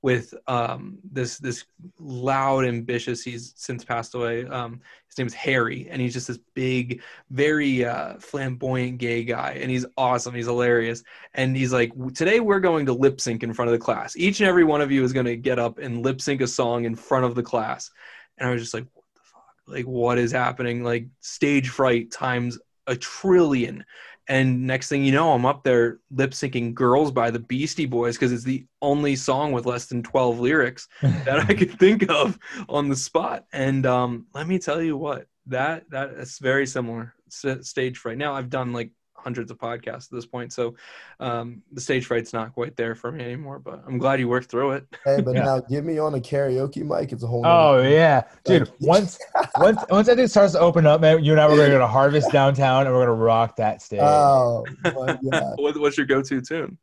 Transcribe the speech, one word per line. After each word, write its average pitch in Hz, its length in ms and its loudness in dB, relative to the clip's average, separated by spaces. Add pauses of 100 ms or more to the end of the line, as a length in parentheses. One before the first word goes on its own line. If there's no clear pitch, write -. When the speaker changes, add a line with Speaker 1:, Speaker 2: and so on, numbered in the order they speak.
Speaker 1:
with, 123 320 -2 (140)
um, 120 500 -6 (140)
this, 131 280 -8
this 127 260 -10 (340)
loud, 135 640 -2
ambitious, 120 560 -6
he's 123 360 -14
since 120 260 -12
passed 117 320 -8
away. 117 300 -6
Um, 123 340 -12 (300)
his - 80 -16
name's 120 160 -4
Harry, 127 560 -2
and 135 120 -8
he's 120 120 -4
just 127 160 -10
this 117 100 -10 (140)
big, 123 480 -4 (280)
very, 143 540 0
uh, 123 360 -6
flamboyant 127 760 -6
gay 117 280 -4
guy, 131 360 -6
and 131 80 -8
he's 127 160 -2 (120)
awesome. 123 360 0
He's 120 120 -8
hilarious. 120 580 0 (300)
And 131 220 -2
he's 131 180 0
like, 120 160 2
"W-, 127 220 -10
today 185 280 2
we're 202 220 2
going 165 240 2
to 131 80 0
lip 135 260 2
sync 117 240 -6
in 117 100 -6
front 120 180 -2
of 117 60 2
the 113 60 -4
class. 113 320 -4
Each 196 240 0
and 202 80 4
every 180 160 6
one 151 160 2
of 143 100 0
you 135 140 2
is 127 80 0
gonna 123 240 -2
get 123 240 -2
up 117 200 -4
and 120 220 -8
lip 135 200 -2
sync 139 180 -2
a 127 80 0
song 120 380 -2
in 113 100 -4
front 127 300 0
of 120 100 -2
the 120 80 -4
class." - 480 -6 (460)
And 127 100 -4
I 123 60 -2
was 120 80 -4
just 117 120 -12
like, 113 200 -8
"What - 120 -20 (100)
the - 60 -20
fuck? - 320 -20 (140)
Like, 135 180 -10
what 120 320 -2
is 120 140 0
happening?" 123 500 -4
Like, 120 260 -4 (120)
stage 143 500 -2
fright 120 400 0
times 123 480 -6 (300)
a 127 80 -4
trillion. 139 880 0 (440)
And 131 400 2
next 131 220 -4
thing 139 140 0
you 135 80 4
know, 151 220 4
I'm 123 140 2
up 143 160 -2
there 120 380 2 (100)
lip 135 200 -2
syncing 120 440 -6
"Girls" 131 360 2
by 117 200 0
the 117 80 -6
Beastie 139 480 -4
Boys 120 280 -2
'cause 127 160 0
it's 120 120 -4
the 131 240 -6 (120)
only 143 360 0
song 139 380 -2
with 120 120 -4
less 123 220 -4
than 120 160 -6
twelve 120 360 0
lyrics 127 560 0
Speaker 2:
<laughs> - 60 -10
Speaker 1:
that 139 480 0
I - 60 6
could - 240 0
think 208 320 6
of 156 260 0 (300)
on 143 220 -2
the 135 60 0
spot. - 560 -4
And, 135 360 -2
um, 123 480 -2
let 151 120 -8
me 185 120 -2
tell 165 240 -4
you 160 140 -2
what, 135 280 -8 (220)
that, 135 420 -6
that 139 220 -8
is 127 260 -16
very 135 300 0
similar. 120 480 -8 (120)
S-, 131 400 -8
stage 131 300 -6
fright. 117 220 -10
Now, 143 160 -6
I've 127 160 -10
done, 127 200 -6
like, 120 200 -8 (320)
hundreds 120 280 -8
of 113 60 -18
podcasts 120 480 -12
at - 60 -20
this 120 140 -12
point. 120 280 -12
So, 117 220 -6 (440)
um, 120 420 -8 (100)
the 131 100 -14
stage 131 240 -2
fright's 117 280 -4
not 113 200 -8
quite 120 220 -8
there 117 200 -4
for 120 160 -10
me 120 120 -12
anymore, 135 360 -12
but - 280 -16
I'm 131 100 -6
glad 135 220 0
you 123 80 -2
worked 123 220 -2
through 135 220 -2
it. 139 200 -8
<laughs> - 140 -14
Speaker 3:
Hey, 139 160 2
but 127 140 0
Speaker 2:
Yeah. 131 100 2
Speaker 3:
now 135 160 2
get 143 240 -4
me 160 120 -4
on 151 180 -2
a 131 40 -2
karaoke 135 640 -2
mic. 147 280 -4
It's 123 120 -10
a 120 40 -6
whole 120 180 -2
Speaker 2:
Oh, 165 320 8
Speaker 3:
nother 127 60 6
thing. 135 100 4
Speaker 2:
yeah. 151 300 6 (200)
Dude, 165 240 4
Speaker 3:
Like, - 80 -18
<laughs> - 60 -20
Speaker 2:
once, 175 380 2 (400)
once, 214 300 6
once 208 180 6
that 240 100 6
thing 254 100 4
starts 202 260 6
to 170 60 2
open 165 260 6
up, 151 160 6
man, 156 220 6
you 147 80 4
and 156 100 6
I, 151 60 8
we're 151 100 8
gonna 143 120 8
go 135 100 6
to 120 80 4
Harvest 139 440 4
downtown 139 540 4
and 127 100 0
we're 127 100 4
gonna 120 80 2
rock 113 440 2
that 107 240 -2
stage. 104 200 -4
Speaker 3:
Oh, 139 640 4 (180)
my 135 300 -2 (180)
God. 139 240 -2
Speaker 1:
<laughs> - 20 -10
What, 147 220 -2
what's 147 180 0
your 143 80 0
go-to 135 360 -2
tune? 156 420 -10